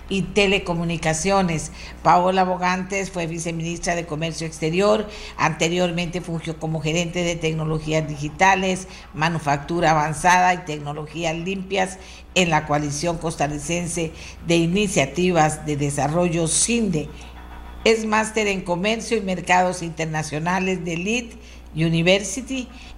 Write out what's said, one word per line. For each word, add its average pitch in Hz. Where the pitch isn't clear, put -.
y 196
Telecomunicaciones. 175
Paola 180
Bogantes 185
fue 170
viceministra 170
de 170
Comercio 160
Exterior, 190
anteriormente 170
fungió 165
como 160
gerente 170
de 170
tecnologías 156
digitales, 185
manufactura 156
avanzada 175
y 170
tecnologías 151
limpias 185
en 180
la 156
coalición 151
costarricense 160
de 170
iniciativas 170
de 151
desarrollo 156
cinde. 185
Es 226
máster 214
en 190
Comercio 208
y -
Mercados 180
Internacionales 165
de 165
Leeds 226
University. 185